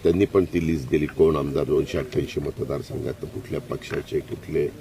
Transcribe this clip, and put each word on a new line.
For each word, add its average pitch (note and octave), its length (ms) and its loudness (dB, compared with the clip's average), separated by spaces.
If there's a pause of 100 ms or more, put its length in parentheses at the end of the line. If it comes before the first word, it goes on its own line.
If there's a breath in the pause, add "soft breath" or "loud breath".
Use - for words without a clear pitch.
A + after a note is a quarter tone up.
त्यांनी F2 220 6
पण F#2 200 4
ती E2 220 0
लिस्ट D#2 220 0
दिली, D2+ 160 2
कोण D#2+ 300 6
आमदार C#2+ 280 0
दोनशे D2+ 340 0
अठ्ठ्याऐंशी - 420 -2
मतदारसंघात C#2+ 760 -4
कुठल्या - 480 -8
पक्षाचे, - 580 -6
कुठले - 480 -2 (140)